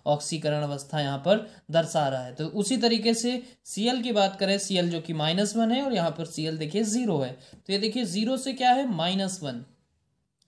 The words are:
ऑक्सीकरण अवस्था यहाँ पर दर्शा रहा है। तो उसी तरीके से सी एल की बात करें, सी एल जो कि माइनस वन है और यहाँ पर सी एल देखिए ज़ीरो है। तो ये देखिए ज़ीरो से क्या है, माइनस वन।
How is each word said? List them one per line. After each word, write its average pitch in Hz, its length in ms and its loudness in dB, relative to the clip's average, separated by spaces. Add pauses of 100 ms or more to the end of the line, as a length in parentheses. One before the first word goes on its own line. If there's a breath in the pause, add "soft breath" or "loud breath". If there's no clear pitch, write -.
ऑक्सीकरण 151 560 0
अवस्था 143 380 -4
यहाँ 139 180 -2
पर 196 280 2 (240 loud breath)
दर्शा 160 380 2
रहा 131 140 -2
है। 127 120 -12
तो 156 120 -4
उसी 202 320 0
तरीके 226 360 2
से 247 280 -2 (220 loud breath)
सी 208 240 -4
एल 247 140 0
की 240 100 -2
बात 196 240 2
करें, 196 220 2
सी 196 180 -2
एल 175 140 2
जो 165 100 -2
कि 165 140 -6
माइनस 175 420 0
वन 226 160 2
है 269 100 2
और 269 120 -2
यहाँ 170 160 2
पर 160 160 -6
सी 160 200 -6
एल 160 120 -4
देखिए 160 260 -2
ज़ीरो 214 340 0
है। 127 120 -2
तो - 420 -14
ये 196 60 2
देखिए 220 280 -2
ज़ीरो 220 320 0
से 262 160 -4
क्या 247 160 4
है, 262 180 4
माइनस 185 540 0
वन। 123 220 -6 (840)